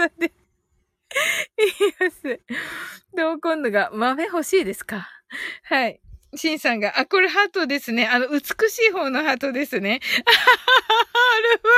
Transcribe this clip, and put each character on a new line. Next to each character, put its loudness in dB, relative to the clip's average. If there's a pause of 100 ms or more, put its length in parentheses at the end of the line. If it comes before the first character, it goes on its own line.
さ 4
っ -6
て。 -2 (1040)
<laughs> -10
言 4
い -2 (300)
ま 2
す。 -14 (920)
で 0
も -2
今 -2
度 -2
が、 -2
「豆 -2
欲 -4
し 0
い -2
で -6
す -16
か？」 -10 (560)
は 0
い。 -12 (360)
シ -4
ン -6
さ 0
ん -4
が、 -2
「あ、 -2
こ 2
れ 2
ハ 2
ー -10
ト -2
で -2
す -8
ね。 0
あ 2
の、 -2
美 -2 (300)
し -8 (100)
い 2
方 -2
の -2
ハ 0
ー -4
ト -4
で -2
す -6
ね。」 -2
<laughs> -2
ア 4
ル 2
パ 0